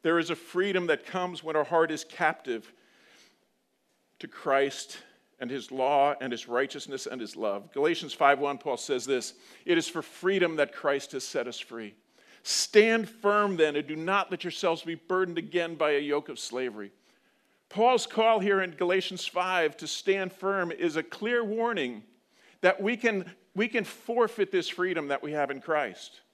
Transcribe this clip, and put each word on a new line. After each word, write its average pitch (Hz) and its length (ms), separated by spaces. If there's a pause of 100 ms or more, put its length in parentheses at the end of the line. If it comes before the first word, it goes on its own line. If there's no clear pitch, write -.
There 165 160
is 165 120
a 160 60
freedom 185 500
that 160 200
comes 180 360
when 156 140
our 147 80
heart 165 260
is 151 140
captive 156 680 (1500)
to 156 80
Christ - 720 (420)
and 123 100
his 127 200
law 139 500
and 127 100
his 120 180
righteousness 135 580
and 127 140
his 107 160
love. 101 360
Galatians 160 400
five 143 260
one, 143 200
Paul 131 180
says 123 300
this, 131 280 (300)
"It 170 140
is - 100
for 160 140
freedom 180 540
that 143 180
Christ 143 380
has 135 120
set 123 220
us 120 120
free. 110 360 (480)
Stand 226 680
firm 202 480
then, 156 200
and 147 120
do 156 80
not 185 340
let 180 140
yourselves 170 380
be 165 120
burdened 175 440
again 170 360
by 151 180
a 143 80
yoke 147 280
of 131 100
slavery." 113 540 (800)
Paul's 233 360
call 220 340
here 196 200
in 180 120
Galatians 180 540
five 180 520
to 160 80
stand 190 480
firm 190 360
is 160 260
a 160 60
clear 233 400
warning 202 640 (560)
that 185 220
we 233 140
can, 202 360 (220)
we 220 140
can 220 160
forfeit 226 680
this 180 180
freedom 180 400
that 139 140
we 147 80
have 143 220
in 139 80
Christ. 143 640 (120)